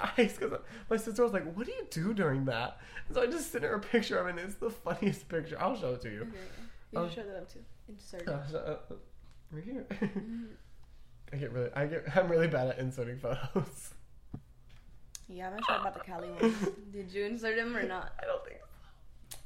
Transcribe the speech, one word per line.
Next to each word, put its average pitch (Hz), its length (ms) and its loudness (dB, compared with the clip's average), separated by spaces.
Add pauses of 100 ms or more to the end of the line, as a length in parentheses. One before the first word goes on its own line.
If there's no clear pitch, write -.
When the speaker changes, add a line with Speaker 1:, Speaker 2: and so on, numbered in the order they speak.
(180)
Speaker 1:
ice. 220 200 8
'Cause - 140 0 (380)
my 226 60 6
sister 226 260 2
was 226 100 8
like, 180 120 4 (120)
"What 233 100 -2
do 440 60 -2
you 480 180 -4
do 175 220 2
during 143 340 4
that?" 123 320 0 (280)
And - 100 0
so 247 60 6
I 240 40 8
just 311 260 0
sent 233 120 0
her - 100 2
a 208 60 2
picture 214 380 4
of 180 80 2
it, 180 40 0
and 175 100 -4
it's 190 160 -6
the 226 140 0
funniest 175 580 0
picture. 156 320 -2
I'll 226 160 2
show 135 180 0
it 120 80 -4
to 113 80 -4
you. 104 120 -4
Speaker 2:
Okay, 226 120 -6
yeah. - 300 -8 (280)
You 165 120 0
Speaker 1:
Um, 175 60 0
Speaker 2:
should 220 140 -6
show 202 60 -8
that 190 80 -6
up 165 140 -8
too. - 120 -12 (240)
Insert 196 340 -10
it. 180 60 -4
Speaker 1:
uh, 165 40 2 (240)
uh, - 20 -2 (320)
uh, - 40 -8 (580)
right 156 120 -8
here. 247 260 -6
<laughs> 202 100 -4
Speaker 2:
Mm-hmm. 220 440 -2 (840)
Speaker 1:
I 143 60 -4
get 135 160 -4
really, 123 240 0
I 143 100 4
get, 151 300 -2
I'm 180 120 8
really 165 200 8
bad 131 200 4
at 127 100 0
inserting 127 400 -2
photos. - 800 0
<laughs> - 420 -12 (920)
Speaker 2:
Yeah, 185 180 -6
I'm 196 80 -6
not 233 100 0
sure - 100 4
about - 180 0
the - 60 -8
Cali 175 300 -6
ones. 226 260 6 (220)
Speaker 1:
<laughs> - 120 -12
Speaker 2:
Did 196 220 -6
you 202 140 0
insert 220 300 0
them 233 200 2
or 202 60 2
not? 185 360 -2
Speaker 1:
I - 60 -4
don't - 220 2
think - 140 -12
so. - 840 -16